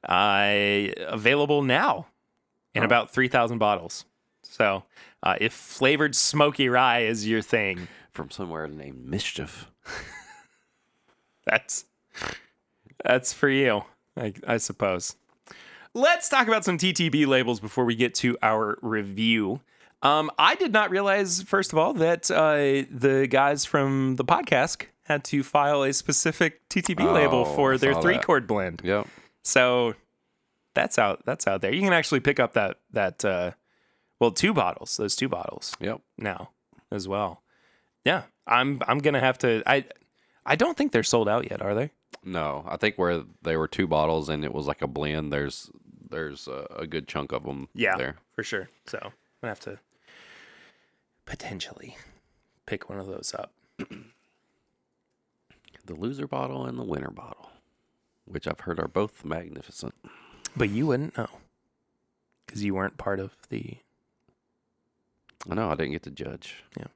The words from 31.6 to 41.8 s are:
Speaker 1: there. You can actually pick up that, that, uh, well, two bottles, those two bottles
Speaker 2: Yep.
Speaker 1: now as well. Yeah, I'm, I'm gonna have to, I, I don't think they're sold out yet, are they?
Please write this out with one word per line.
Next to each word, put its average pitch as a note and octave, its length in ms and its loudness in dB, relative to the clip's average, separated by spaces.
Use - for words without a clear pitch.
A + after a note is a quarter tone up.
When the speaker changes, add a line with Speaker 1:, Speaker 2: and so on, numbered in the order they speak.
Speaker 1:
there. G2+ 120 0
You F3+ 100 0
can F#3+ 100 4
actually D#3 260 2
pick D3 220 0
up A#2+ 120 2
that, G2+ 260 0
that, G2 320 -2
uh, F2+ 280 0
well, A#2 120 4
two G#3 220 2
bottles, G2 440 -2
those G2+ 180 -2
two F2+ 140 -4
bottles - 500 -8
Speaker 2:
Yep. G#2 220 -6
Speaker 1:
now F#2 320 -8
as F#2+ 160 -6
well. G2 340 -4
Yeah, D#3 200 0
I'm, B2+ 400 2
I'm C3 100 2
gonna C#3+ 220 2
have C3 200 2
to, A2+ 280 2
I, C#3 180 2
I C#3+ 100 2
don't D4 220 0
think D4 160 0
they're A2+ 100 4
sold A2 240 2
out A2 240 0
yet, - 100 -6
are G2+ 140 -2
they? C3+ 160 -2